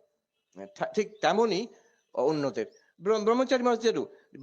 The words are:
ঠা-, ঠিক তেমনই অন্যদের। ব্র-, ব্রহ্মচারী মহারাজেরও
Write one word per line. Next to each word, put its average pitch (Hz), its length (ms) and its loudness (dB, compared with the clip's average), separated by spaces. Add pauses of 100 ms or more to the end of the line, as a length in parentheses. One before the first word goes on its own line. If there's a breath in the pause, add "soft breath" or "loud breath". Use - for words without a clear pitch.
(760)
ঠা-, - 180 -6
ঠিক 208 280 -4
তেমনই 202 460 0 (460 soft breath)
অন্যদের। 131 520 0 (360 soft breath)
ব্র-, 214 180 0
ব্রহ্মচারী 247 440 2
মহারাজেরও 226 440 0 (360 loud breath)